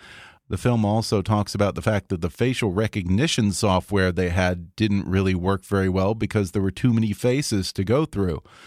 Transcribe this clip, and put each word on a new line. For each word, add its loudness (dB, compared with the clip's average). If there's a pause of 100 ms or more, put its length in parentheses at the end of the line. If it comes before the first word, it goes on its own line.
(500)
The -4
film 2
also 2
talks 0
about 0
the -6
fact -2
that -4
the -4
facial -2
recognition 0
software 0
they 0
had -2
didn't 0
really 2
work -2
very 0
well 0
because -2
there -2
were 0
too 2
many 2
faces -2
to -4
go 2
through. -4 (240)